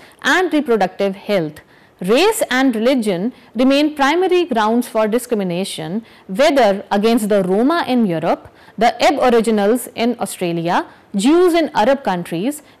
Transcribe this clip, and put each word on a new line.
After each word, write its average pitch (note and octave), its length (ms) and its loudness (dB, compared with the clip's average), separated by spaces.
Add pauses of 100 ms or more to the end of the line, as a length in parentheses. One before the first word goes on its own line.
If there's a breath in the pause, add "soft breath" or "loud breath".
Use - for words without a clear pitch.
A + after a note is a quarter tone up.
(220 loud breath)
and D#4 320 0
reproductive G3+ 640 -2
health. E3+ 460 -6 (400 soft breath)
Race C#4+ 500 0
and B3+ 240 0
religion G#3+ 560 -2 (240 loud breath)
remain C#4 400 2
primary F4 480 0
grounds A3+ 440 0
for A3 200 0
discrimination, G3 960 -4 (240 loud breath)
whether A3 640 2
against G#3+ 380 2
the G3+ 140 2
Roma A#3+ 440 0
in A#3+ 180 2
Europe, E3+ 440 -2 (280 loud breath)
the A3 140 4 (100)
Aboriginals A#3 920 2
in A#3+ 240 -2
Australia, F3 680 -4 (300 loud breath)
Jews D#4+ 380 4
in E4 220 0
Arab C4 280 2
countries, F3+ 580 -6 (200 soft breath)